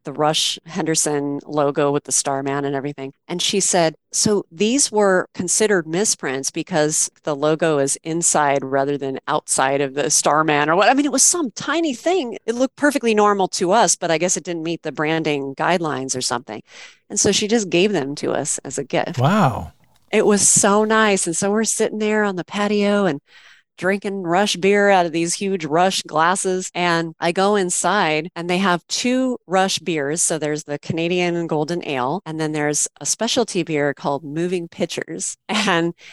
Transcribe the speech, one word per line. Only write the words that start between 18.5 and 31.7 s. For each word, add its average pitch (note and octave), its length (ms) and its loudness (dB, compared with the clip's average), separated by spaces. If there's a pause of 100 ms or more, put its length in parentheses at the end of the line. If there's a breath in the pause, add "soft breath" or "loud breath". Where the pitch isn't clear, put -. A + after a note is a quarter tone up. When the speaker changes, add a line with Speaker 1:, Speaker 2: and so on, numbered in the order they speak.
Speaker 1:
as C#3 140 -8
a C#3+ 40 -4
gift. D3+ 360 -4
Speaker 2:
Wow. C3 540 0 (380)
Speaker 1:
It G#3+ 140 4
was G3 220 4
so G#3+ 380 4
nice. G#3+ 420 2
And E3 100 -4
so G3+ 140 0
we're A3 140 2
sitting G#3+ 340 -2
there G#3+ 240 0
on G3 120 -2
the E3+ 80 -6
patio G3+ 640 0
and D3 160 0 (560 soft breath)
drinking G3 460 -2
Rush F#3 340 2
beer G3+ 320 4
out F#3 160 6
of D#3 80 -4
these E3+ 220 -2
huge G3 280 -2
Rush F3 380 2
glasses. F#3 720 0
And E3+ 440 0
I E3+ 120 0
go G3 240 2
inside F3+ 800 0
and E3+ 140 -8
they F3+ 80 0
have F3+ 300 0
two B3+ 500 -2 (100)
Rush F#3+ 320 0
beers. D#3 420 -2
So E3 160 -2
there's D3+ 280 -4
the D3 140 -6
Canadian E3+ 680 -2
Golden D#3 400 -2